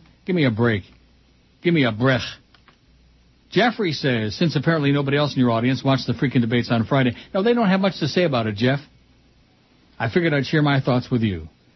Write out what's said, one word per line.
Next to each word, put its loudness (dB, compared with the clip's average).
Give -2
me 2
a 2
break. 0
Give 2
me 2
a 0
breath. 0
Jeffrey 0
says, -2
"Since 0
apparently 0
nobody 0
else 0
in -2
your 4
audience 0
watched 0
the -2
freaking 0
debates -2
on 0
Friday." 0
No, -2
they 2
don't 2
have 2
much -2
to -2
say 2
about 0
it, -4
Jeff. 0
I -2
figured 0
I'd 0
share 0
my 2
thoughts -2
with 0
you. -4